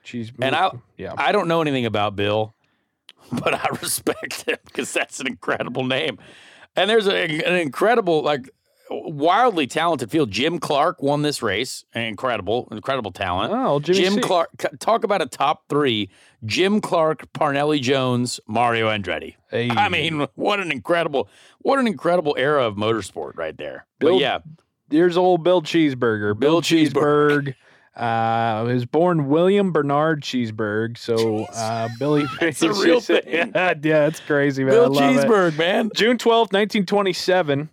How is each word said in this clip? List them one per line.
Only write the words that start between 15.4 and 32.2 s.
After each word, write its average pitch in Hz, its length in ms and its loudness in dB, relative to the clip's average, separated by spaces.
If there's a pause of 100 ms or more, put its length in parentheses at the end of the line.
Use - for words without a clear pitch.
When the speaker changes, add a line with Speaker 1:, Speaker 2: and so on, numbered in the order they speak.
Speaker 2:
three. 123 400 0 (360)
Jim 180 360 0
Clark, 160 520 -2
Parnelli 147 480 0
Jones, 127 680 0
Mario 113 420 2
Andretti. 90 460 -4 (140)
Speaker 1:
Hey. 120 220 -2
Speaker 2:
I 196 180 2
mean, 160 460 -2
what 202 240 -2
an 175 120 -6
incredible, 147 580 -2 (320)
what 277 180 2
an 254 80 2
incredible 170 500 0
era 139 260 2
of 110 120 -2
motorsport 104 640 -4
right 80 200 -8
there. 67 300 -12 (120)
Speaker 1:
Bill 151 160 4
Speaker 2:
But 185 40 4
yeah. 117 200 0 (520)
Speaker 1:
Here's 170 260 2
old 180 260 2
Bill 175 200 2
Cheeseburger. 120 760 0
Speaker 2:
Bill 151 220 2
Speaker 1:
Bill - 20 0
Speaker 2:
Cheeseburg. 147 960 2
Speaker 1:
Cheeseburg. - 0 - (400)
Uh, 113 720 -2
he 123 60 0
was 123 120 -2
born 160 440 2
William 185 420 2
Bernard 151 500 0
Cheeseburg. 113 760 -4
So, - 180 -2
Speaker 2:
<laughs> - 20 2
Jeez. 113 380 0
Speaker 1:
uh, 113 420 -4
Billy 147 280 2 (160)